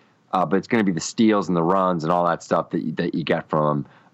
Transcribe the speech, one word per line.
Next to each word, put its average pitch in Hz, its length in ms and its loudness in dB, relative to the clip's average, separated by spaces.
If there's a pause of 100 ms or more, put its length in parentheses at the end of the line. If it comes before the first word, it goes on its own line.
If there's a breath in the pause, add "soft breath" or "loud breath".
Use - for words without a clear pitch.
(320 soft breath)
Uh, 90 120 0
but 82 120 0
it's 90 100 -2
gonna 117 160 0
be 98 80 0
the 80 100 -2
steals 107 460 2
and 90 100 0
the 82 60 2
runs 90 400 2
and 78 100 -2
all 87 140 2
that 82 160 -2
stuff 85 280 -2
that 85 120 -2
you, - 100 -6
that 82 220 -4
you - 80 -4
get 82 260 -4
from 76 300 0
him, 69 80 -6 (280 soft breath)